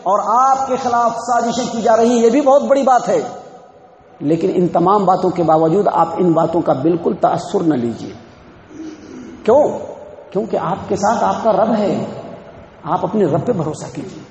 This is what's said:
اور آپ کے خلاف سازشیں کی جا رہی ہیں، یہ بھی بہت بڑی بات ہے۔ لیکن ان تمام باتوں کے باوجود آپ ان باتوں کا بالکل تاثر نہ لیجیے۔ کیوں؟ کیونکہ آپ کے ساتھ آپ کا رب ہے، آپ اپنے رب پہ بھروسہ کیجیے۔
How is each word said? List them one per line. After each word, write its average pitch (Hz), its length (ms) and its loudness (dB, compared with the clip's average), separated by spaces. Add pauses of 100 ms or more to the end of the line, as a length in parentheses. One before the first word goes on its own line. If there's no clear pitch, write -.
اور 190 220 2
آپ 262 420 2
کے 254 160 -2
خلاف 240 280 0
سازشیں 233 600 -2
کی 226 100 -6
جا 220 160 4
رہی 233 120 4
ہیں، 240 120 2
یہ 233 80 6
بھی 269 120 4
بہت 277 220 6
بڑی 269 200 2
بات 240 260 2
ہے۔ 170 120 2 (1000)
لیکن 160 360 0
ان 180 120 2
تمام 185 380 2
باتوں 180 240 2
کے 175 140 -2
باوجود 160 500 2
آپ 170 140 2 (100)
ان 180 140 4
باتوں 160 300 2
کا - 120 0
بالکل 165 480 0
تاثر 170 420 -2
نہ 156 100 2
لیجیے۔ 117 400 -4 (1300)
کیوں؟ 269 200 4 (680)
کیونکہ 208 260 -4
آپ - 320 -6
کے 196 60 0
ساتھ 202 280 0
آپ 196 200 0
کا 220 80 2
رب 208 260 2
ہے، 196 280 -2 (800)
آپ 175 220 -2
اپنے 196 200 0
رب 156 200 0
پہ 233 60 -2
بھروسہ 151 440 -6
کیجیے۔ 160 340 -12